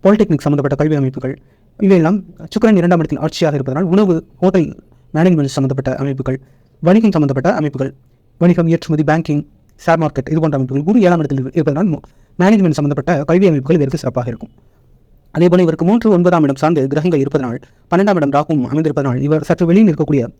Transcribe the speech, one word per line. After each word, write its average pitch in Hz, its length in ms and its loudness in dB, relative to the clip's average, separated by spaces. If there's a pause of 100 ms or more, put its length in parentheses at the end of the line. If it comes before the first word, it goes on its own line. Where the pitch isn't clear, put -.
பாலிடெக்னிக் 196 400 2
சம்பந்தப்பட்ட 143 340 -2
கல்வி 151 200 -2
அமைப்புகள், 135 360 -6 (460)
இவையெல்லாம் 190 360 2 (360)
சுக்கிரன் 220 280 4
இரண்டாம் 175 220 2
இடத்தில் - 220 -6
ஆட்சியாக 156 340 -2
இருப்பதனால், 135 340 -4
உணவு, 190 220 4 (260)
ஹோட்டல் 185 260 2 (480)
மேனேஜ்மெண்ட் 156 400 2
சம்பந்தப்பட்ட 135 360 -2 (100)
அமைப்புகள், 131 360 -4 (460)
வணிகம் 202 320 4
சம்பந்தப்பட்ட 143 440 0
அமைப்புகள், 135 320 -4 (500)
வணிகம், 170 340 2
ஏற்றுமதி, 156 360 -2
பேங்கிங், 156 300 -2 (400)
ஷேர் 165 220 0
மார்க்கெட், 143 280 -4
இது 160 120 0
போன்ற 151 160 -2
அமைப்புகள் 131 300 -4
குரு 233 180 2
ஏழாம் 175 160 2
இடத்தில் 135 200 -2
இரு-, 131 140 -8
இருப்பதனால், 160 360 -2
மு-, 143 100 -8 (360)
மேனேஜ்மெண்ட் 185 400 2
சம்பந்தப்பட்ட 147 340 -2 (180)
கல்வி 190 200 4
அமைப்புகள் 147 280 0
இவருக்கு 143 240 -2
சிறப்பாக 123 300 -4
இருக்கும். - 200 -16 (840)
அதே 170 180 2
போல 180 140 4
இவருக்கு 165 240 -2
மூன்று, 226 260 2
ஒன்பதாம் 175 300 2
இடம் 135 160 -2
சார்ந்து 156 280 2
கிரகங்கள் 151 340 0
இருப்பதனால், 131 340 -4 (320)
பன்னெண்டாம் 190 300 2
இடம் 143 160 -2
ராகுவும் 147 360 0
அமைந்திருப்பதனால், 139 560 -2
இவர் 156 220 0
சற்று 170 200 0
வெளியில் 208 220 4
இருக்கக்கூடிய 143 320 -2 (160)